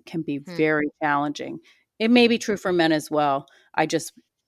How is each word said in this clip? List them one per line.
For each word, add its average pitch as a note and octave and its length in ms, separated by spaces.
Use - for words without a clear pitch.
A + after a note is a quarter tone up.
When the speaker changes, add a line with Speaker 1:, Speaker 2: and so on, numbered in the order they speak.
Speaker 1:
can E3+ 160
be D3 160
Speaker 2:
Hmm. E3+ 180
Speaker 1:
very D#3 320
challenging. C#3+ 560
It A3+ 100
may A#3+ 200
be A#3 100
true G#3 180
for F#3 140
men E3 220
as D3+ 180
well. C#3+ 340
I D#3 100
just D#3 280